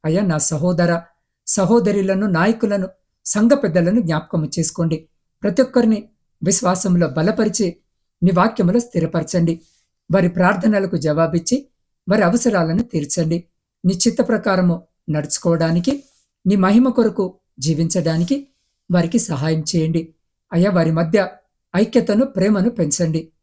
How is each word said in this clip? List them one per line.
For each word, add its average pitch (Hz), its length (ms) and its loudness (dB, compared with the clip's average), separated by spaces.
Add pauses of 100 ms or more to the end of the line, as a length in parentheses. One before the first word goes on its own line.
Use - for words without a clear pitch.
అయ్యా, 170 240 0
నా 156 80 -2 (120)
సహోదర 170 420 0 (540)
సహోదరులను, 196 800 0 (100)
నాయకులను, 202 520 0 (380)
సంఘ 226 260 2 (100)
పెద్దలను 180 440 2
జ్ఞాపకము 156 400 -4 (100)
చేసుకోండి. 165 400 -2 (460)
ప్రతి 208 200 0
ఒక్కరిని 226 360 2 (440)
విశ్వాసంలో 180 640 0 (100)
బలపరిచి 214 500 0 (560)
నీ 180 160 4
వాక్యములో 208 480 2
స్థిరపరచండి. 165 680 -2 (560)
వారి 175 260 2
ప్రార్థనలకు 190 600 0 (100)
జవాబిచ్చి 165 500 0 (520)
వారి 190 200 2
అవసరాలను 196 540 0 (100)
తీర్చండి. 160 460 -2 (460)
నీ 175 180 2
చిత్త 233 260 0
ప్రకారము 185 480 0 (380)
నడుచుకోవడానికి, 165 760 0 (520)
నీ 196 100 2 (100)
మహిమ 233 320 4
కొరకు 220 280 0 (400)
జీవించడానికి 165 720 0 (540)
వారికి 175 280 2 (100)
సహాయం 156 420 -2
చేయండి. 160 320 -2 (500)
అయ్యా, 175 240 2
వారి 160 220 2
మధ్య 165 200 0 (560)
ఐక్యతను, 220 500 2 (120)
ప్రేమను 202 420 2
పెంచండి. 160 440 -2 (200)